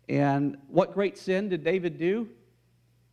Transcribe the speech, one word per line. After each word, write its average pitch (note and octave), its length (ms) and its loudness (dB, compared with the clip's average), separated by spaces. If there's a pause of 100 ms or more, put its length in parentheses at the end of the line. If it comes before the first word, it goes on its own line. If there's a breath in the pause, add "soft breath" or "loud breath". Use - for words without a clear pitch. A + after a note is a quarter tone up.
And C#3 480 2 (120)
what F3+ 260 2
great G3 240 -2
sin F#3+ 300 -2
did F3 140 -4
David E3+ 360 -2
do? G3+ 300 -2 (840)